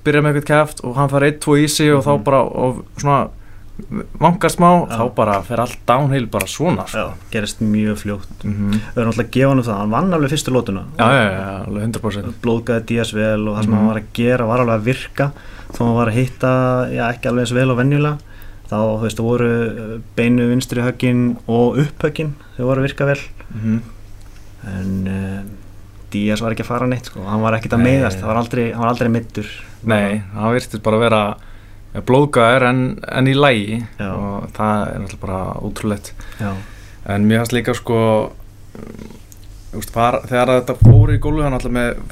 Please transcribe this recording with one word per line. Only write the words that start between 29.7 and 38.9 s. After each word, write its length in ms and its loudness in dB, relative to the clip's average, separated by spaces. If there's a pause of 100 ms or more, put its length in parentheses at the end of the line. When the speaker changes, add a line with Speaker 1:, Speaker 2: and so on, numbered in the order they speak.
Speaker 1:
Nei, 380 0 (120)
hann 200 0
virtist 280 -4
bara 160 2
vera, 380 2 (580)
eh, 80 -8
blóðgaður 640 6
en, 440 2
en 200 0
í 80 4
lagi 500 2 (140)
Speaker 2:
Já. 140 -6
Speaker 1:
og 400 -6
það 420 0
er 40 -6
náttúrulega 200 -10
bara 420 -6
ótrúlegt. 500 -6 (280)
Speaker 2:
Já. 140 -4 (520)
Speaker 1:
En 220 2
mér 120 4
fannst 140 -2
líka, 220 0
sko, 560 2 (1400)